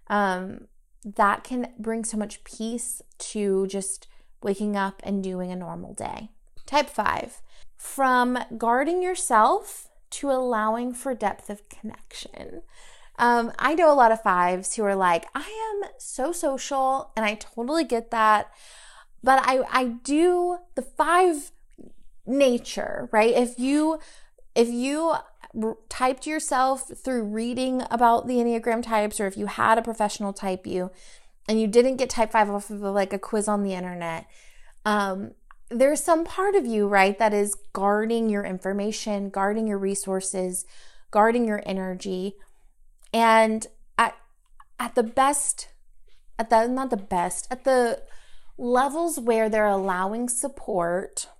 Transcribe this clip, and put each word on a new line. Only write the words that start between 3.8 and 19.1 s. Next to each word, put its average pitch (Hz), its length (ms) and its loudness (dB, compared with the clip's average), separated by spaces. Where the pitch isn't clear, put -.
waking 208 340 -2
up 196 280 -2
and 202 200 -2
doing 180 280 -6
a 180 40 -8
normal 170 380 -12
day. - 360 -10
Type 285 240 0
five, - 540 -4
from 254 640 2
guarding 285 460 2
yourself 339 880 2
to - 180 -6
allowing 247 640 0
for 254 200 -6
depth 214 360 -4
of 208 200 -14
connection. - 920 -16
Um, 240 420 2
I 294 160 2
know 320 160 6
a 294 40 8
lot 233 160 8
of 220 100 0
fives 180 540 2
who 220 80 -2
are 196 120 2
like, 175 300 2
"I 427 480 -6
am - 140 -12
so - 340 -6
social," 269 840 -2
and 220 100 0
I 208 100 0
totally 269 480 -4
get 233 280 -4
that. 220 400 4